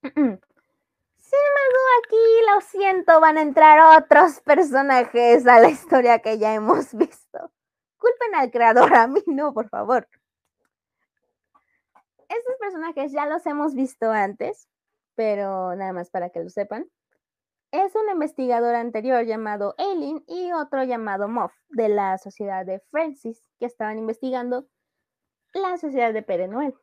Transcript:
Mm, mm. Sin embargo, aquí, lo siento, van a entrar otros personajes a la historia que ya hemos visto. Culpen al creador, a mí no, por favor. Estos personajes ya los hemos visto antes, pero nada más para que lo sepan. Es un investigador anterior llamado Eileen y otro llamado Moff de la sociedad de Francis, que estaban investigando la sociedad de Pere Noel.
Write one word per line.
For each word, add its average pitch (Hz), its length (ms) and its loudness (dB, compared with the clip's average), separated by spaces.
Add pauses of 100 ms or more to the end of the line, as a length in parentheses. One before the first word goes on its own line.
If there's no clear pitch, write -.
Mm, 285 180 -6
mm. 226 200 -2 (840)
Sin 554 220 0
embargo, 554 320 2 (180)
aquí, 466 180 -2 (380)
lo 403 60 2
siento, 381 600 0
van 311 160 4
a 311 60 -2
entrar 311 580 8
otros 302 400 4
personajes 254 1040 2
a 247 120 8
la 233 100 10
historia 247 520 2
que 220 180 -4
ya 214 160 -2
hemos 220 400 -2
visto. - 560 -8 (480)
Culpen 480 380 -2
al 262 160 -2
creador, 233 420 4
a 233 140 4
mí 285 180 -2
no, 285 260 -4
por 214 160 -8
favor. 214 400 -4 (2250)
Estos 480 320 -8
personajes 320 520 -10
ya 294 140 -6
los 330 200 -6
hemos 294 280 -4
visto 254 380 -4
antes, 202 560 -6 (480)
pero 196 580 -4
nada 190 180 -10
más 175 180 -12
para 180 200 -8
que 170 100 -12
lo 170 80 -12
sepan. 208 400 -10 (840)
Es 381 240 -2
un 440 120 -2
investigador 247 680 -4
anterior 233 480 -4
llamado 214 540 -8
Eileen 320 500 -8
y 349 240 -10
otro 285 320 -6
llamado 214 420 -8
Moff 226 260 -6 (180)
de 226 180 -4
la 196 300 -2
sociedad 190 460 -12
de 190 140 -10 (120)
Francis, 285 520 -10 (160)
que 233 80 -10
estaban 220 320 -10
investigando 247 680 -8 (840)
la 370 240 -6
sociedad 262 360 -4
de 214 100 -8
Pere 185 240 -6
Noel. 254 360 -8